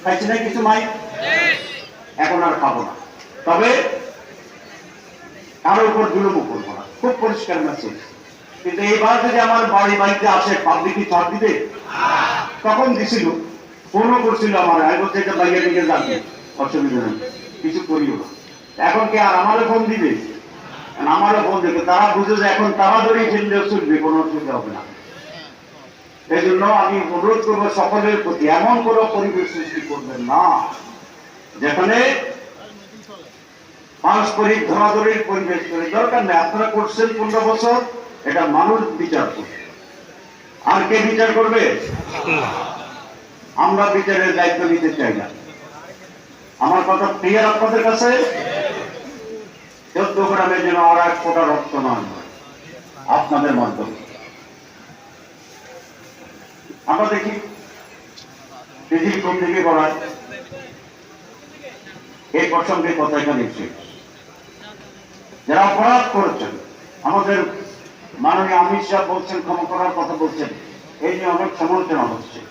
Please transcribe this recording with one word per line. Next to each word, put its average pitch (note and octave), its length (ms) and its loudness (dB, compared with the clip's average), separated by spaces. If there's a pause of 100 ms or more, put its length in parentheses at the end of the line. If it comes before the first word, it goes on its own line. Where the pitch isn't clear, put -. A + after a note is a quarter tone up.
খাইছি G3+ 240 0
না A3+ 80 0
কিছু A3 260 -2
মাই, A3 240 2 (1300)
এখন E3+ 260 0
আর E3+ 180 2
খাবো - 220 0
না। - 120 -10 (500)
তবে A3 380 4 (1800)
কারোর G#3 220 4
উপর G#3+ 300 2
জুলুমও F#3+ 260 2
করবো - 320 -8
না, - 100 -12 (180)
খুব B3 200 0
পরিষ্কার G#3 360 -2
মেসেজ। - 420 -6 (640)
কিন্তু F3+ 200 -4
এইবার A3 460 4
যদি A#3 120 2
আমার A3+ 260 4
বাড়ি G3+ 300 4
বাড়িতে G3+ 320 2
আসে, F#3 260 2 (100)
পাবলিকই E3+ 400 0
ছাড় F3 260 2
দিবে? G#3+ 360 0 (960)
তখন B3+ 320 2
দিছিল, G#3 360 0 (600)
ফোনও A#3 300 4
করছিল G#3+ 340 2
আমার, E3+ 260 4
আমি D#3+ 160 4
বলছি, G3 200 -2
"এটা F#3+ 140 -2
বাইরে F3 280 2
দিকে E3+ 260 2
যাবে, G3+ 340 0 (380)
অসুবিধা C#3 480 0
নেই, G#2+ 240 -6 (320)
কিছু D#3+ 260 -2
করিও D3+ 280 0
না।" - 220 -12 (460)
এখন G#3+ 220 2
কি G#3+ 120 0
আর G3 160 4
আমারও A3 340 2
ফোন A3+ 160 2
দিবে? F3 540 -2 (680)
আমারও G3+ 360 4
ফোন F#3+ 180 0
দিবে। E3 200 0
তারা G3 360 4
বুঝে G3+ 200 2
যে G3+ 120 2
এখন G3+ 240 2
তারা G3 280 4
ধরেই A3+ 300 2
ফেললেও G3+ 400 0
চলবে, D#3 260 2
কোনো D#3 240 2
অসুবিধা D3 320 -4
হবে G#2+ 200 -6
না। G2 80 -10 (1600)
এই F#3 140 2
জন্য F#3 140 2
আমি G3+ 360 2 (140)
অনুরোধ A3 320 2
করবো G#3 300 0
সকলের G#3 460 0
প্রতি, D3+ 260 0
এমন A#3 340 4
কোনো A3 220 4 (100)
পরিবেশ F#3 380 -2
সৃষ্টি D#3 280 -6
করবেন C3 400 -10
না C#3+ 480 2 (920)
যেখানে A3 540 2 (1900)
পারস্পরিক G#3+ 640 2
ধরাধরির G#3 580 2
পরিবেশ F3 320 -2 (120)
তৈরি। E3 200 -4
দরকার A#3 340 2
নেই, F3 120 2
আপনারা G#3 340 2
করছেন A3 380 0 (100)
পনেরো G#3+ 220 0
বছর, A3+ 400 2 (440)
এটা E3+ 220 0
মানুষ G#3 340 2 (180)
বিচার D#3 280 0 (100)
করবে। - 200 -12 (1080)
আর G3 240 4
কে A3 100 4
বিচার A3 340 2
করবে? A3 480 2 (1800)
আমরা G3 300 2
বিচারের F#3+ 500 2
দায়িত্ব F3 280 2
নিতে E3 300 2
চাই A#2+ 180 0
না। G#2 160 -4 (1300)
আমার F4 280 2
কথা G3 200 2 (120)
ক্লিয়ার G#3+ 280 4
আপনাদের A3 360 2
কাছে? A3+ 280 4 (1800)
চোদ্দ F#3+ 260 0
গ্রামে F3+ 380 2
যেন E3+ 180 0
আর E3+ 340 6
এক E3+ 120 -2
ফোঁটা E3+ 180 2
রক্ত D3 340 0
না C3 140 -2
হয় G#2 380 -4 (800)
আপনাদের D3 460 0
মাধ্যমে। A2 440 -2 (3000)
আমরা G#3+ 200 2
দেখি G#3 240 -2 (1600)
পৃথিবী E3 320 0
কোন F3+ 260 -2
দিকে F3+ 160 0
গড়ায়। D#3+ 300 2 (2500)
এই E3 180 0
প্রসঙ্গে E3+ 480 -2
কথা D3+ 200 0
এখানে C3+ 260 0 (140)
শেষ। - 300 -12 (1600)
যারা E3 120 4
অপরাধ A3 420 4 (100)
করেছেন, F#3+ 380 0 (520)
আমাদের G3+ 360 2 (800)
মাননীয় F3+ 400 2
অমিত F#3+ 320 2
শাহ - 160 2
বলছেন, - 340 -4
ক্ষমা - 240 -4
করার F3+ 260 -2
কথা D#3 240 -4
বলছেন, D#3 340 -2 (520)
এই F3+ 140 -2
নিয়ে F#3 120 -4
অনেক F3 320 0
সমালোচনা E3 440 0
হচ্ছে। - 380 -6 (100)